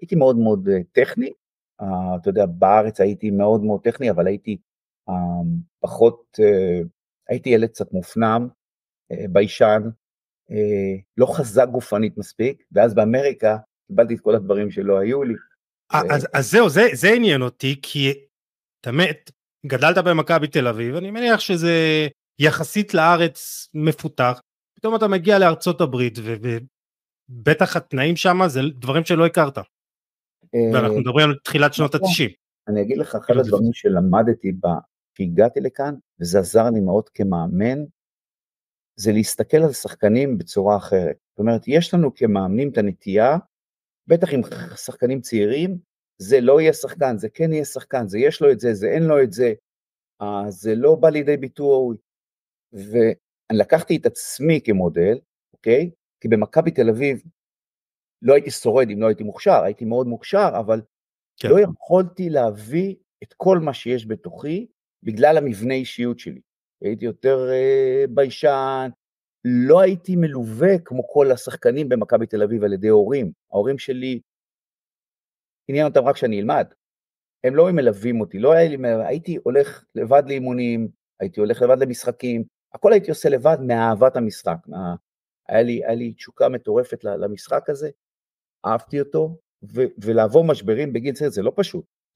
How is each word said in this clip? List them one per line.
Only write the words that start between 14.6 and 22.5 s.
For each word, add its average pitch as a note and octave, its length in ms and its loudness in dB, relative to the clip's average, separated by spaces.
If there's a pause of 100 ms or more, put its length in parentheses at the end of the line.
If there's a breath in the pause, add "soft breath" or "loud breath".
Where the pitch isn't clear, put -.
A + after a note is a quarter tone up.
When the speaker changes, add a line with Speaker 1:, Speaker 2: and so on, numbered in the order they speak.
Speaker 1:
שלא G2 280 0
היו A#2+ 240 -2
לי. A#2+ 120 -4 (600)
Speaker 2:
אה, D3+ 40 2
Speaker 1:
אה, E3+ 180 -2
Speaker 2:
אז, C#3 180 -4
אז C#3 160 -2
זהו, A3 180 6
זה, D#3+ 140 4 (100)
זה E3 200 2
עניין G#3 300 2
אותי, C3+ 400 -4
כי, C#3 300 -2 (680)
אתה A#2+ 120 -10
מת, D#3 380 -2 (360)
גדלת C#3+ 380 0
במכבי D#3+ 440 0
תל C3 200 -2
אביב, A#2 260 -4
אני F3+ 160 -8
מניח A#3 300 0
שזה... D#3+ 680 0 (300)
יחסית D#3 560 0